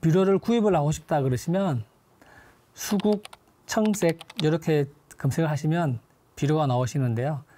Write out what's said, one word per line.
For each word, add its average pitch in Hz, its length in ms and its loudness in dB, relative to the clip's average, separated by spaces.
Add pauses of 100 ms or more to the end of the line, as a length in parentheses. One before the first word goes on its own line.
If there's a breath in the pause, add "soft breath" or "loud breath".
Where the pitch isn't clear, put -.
비료를 190 380 4
구입을 214 380 2
하고 147 160 2
싶다 151 300 -2
그러시면 135 600 -2 (880 loud breath)
수국 208 520 -2 (420)
청색 202 540 0 (240)
이렇게 156 400 0 (340)
검색을 151 320 -2
하시면 151 480 -2 (380)
비료가 151 320 0
나오시는데요. 127 760 -2 (160 loud breath)